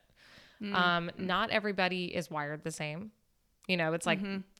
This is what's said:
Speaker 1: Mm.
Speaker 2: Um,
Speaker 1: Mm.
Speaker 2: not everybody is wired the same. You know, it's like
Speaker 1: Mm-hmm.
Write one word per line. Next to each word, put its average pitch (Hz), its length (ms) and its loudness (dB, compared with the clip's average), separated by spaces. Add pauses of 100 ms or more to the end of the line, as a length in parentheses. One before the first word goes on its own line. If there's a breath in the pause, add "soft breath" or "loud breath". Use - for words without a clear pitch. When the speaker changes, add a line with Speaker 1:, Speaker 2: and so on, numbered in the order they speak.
(600 loud breath)
Speaker 1:
Mm. 202 140 -4
Speaker 2:
Um, 175 420 4
Speaker 1:
Mm. 185 80 -4
Speaker 2:
not 190 240 2
everybody 185 560 0 (100)
is 170 140 -4
wired 151 340 -4
the 160 80 -6
same. 156 400 -8 (560)
You 185 100 2
know, 160 160 2
it's 170 120 -2
like 180 160 4
Speaker 1:
Mm-hmm. 196 180 -4 (200)